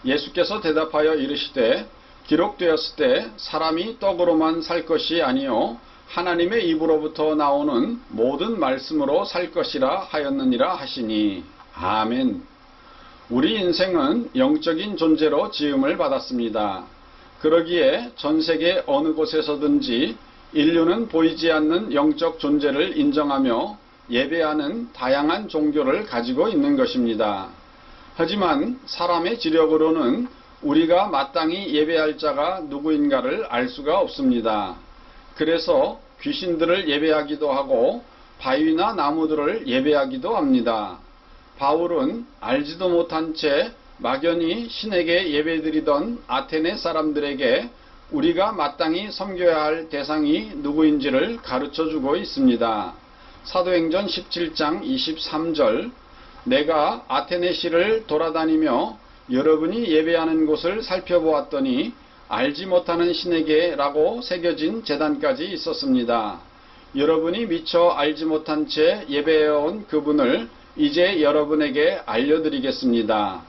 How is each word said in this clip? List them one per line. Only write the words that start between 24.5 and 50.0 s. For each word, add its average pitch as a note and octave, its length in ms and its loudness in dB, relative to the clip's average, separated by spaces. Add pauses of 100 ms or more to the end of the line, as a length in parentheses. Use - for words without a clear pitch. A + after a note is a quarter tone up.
다양한 D3 540 0
종교를 D3+ 580 0
가지고 B2+ 420 0
있는 C#3+ 300 2
것입니다. A2 680 0 (680)
하지만 F3+ 720 -2
사람의 E3+ 540 -2
지력으로는 D#3 880 2 (340)
우리가 E3+ 460 4
마땅히 D#3+ 680 -2
예배할 D#3 460 2
자가 D#3 400 0 (100)
누구인가를 C#3+ 800 0
알 A#3+ 180 0
수가 G3+ 340 0
없습니다. A2 760 0 (580)
그래서 D#3+ 680 0 (220)
귀신들을 E3 640 0
예배하기도 D3 640 0
하고 C3+ 520 0 (340)
바위나 D#3 560 2
나무들을 D#3 760 0
예배하기도 C3+ 680 0
합니다. A2+ 640 0 (580)
바울은 E3 720 0 (120)
알지도 D3 500 -2
못한 E3 440 0
채 D3+ 380 0 (260)
막연히 E3 720 -2
신에게 F3 640 -2
예배드리던 D#3 960 -2
아테네 D#3 500 -2
사람들에게 D#3 920 -2 (400)
우리가 E3+ 400 2
마땅히 E3+ 600 -2
섬겨야 F3 520 0
할 D#3+ 260 -2
대상이 D3+ 680 -2